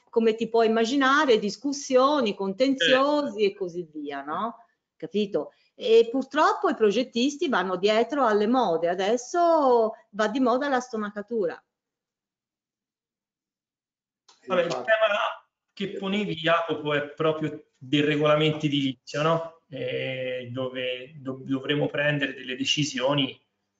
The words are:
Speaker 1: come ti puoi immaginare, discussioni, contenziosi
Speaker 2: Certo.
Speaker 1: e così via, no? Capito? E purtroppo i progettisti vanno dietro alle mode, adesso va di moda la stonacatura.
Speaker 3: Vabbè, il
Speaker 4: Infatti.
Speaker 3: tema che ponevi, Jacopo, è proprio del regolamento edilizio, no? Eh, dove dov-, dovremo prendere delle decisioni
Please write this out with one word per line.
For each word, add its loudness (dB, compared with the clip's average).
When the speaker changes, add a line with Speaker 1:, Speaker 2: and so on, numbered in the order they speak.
Speaker 1:
come 2
ti -4
puoi 4
immaginare, 2
discussioni, 0
contenziosi 2
Speaker 2:
Certo. -
Speaker 1:
e 2
così -8
via, -10
no? -8
Capito? -4
E 4
purtroppo 0
i 0
progettisti 0
vanno 0
dietro 2
alle 2
mode, 2
adesso 2
va 0
di -2
moda 2
la 0
stonacatura. -6
Speaker 3:
Vabbè, 2
il 0
Speaker 4:
Infatti. -4
Speaker 3:
tema 2
che -6
ponevi, -2
Jacopo, 0
è -2
proprio -2
del 0
regolamento 2
edilizio, -4
no? 0
Eh, -6
dove -6
dov-, -10
dovremo -2
prendere -2
delle -10
decisioni -2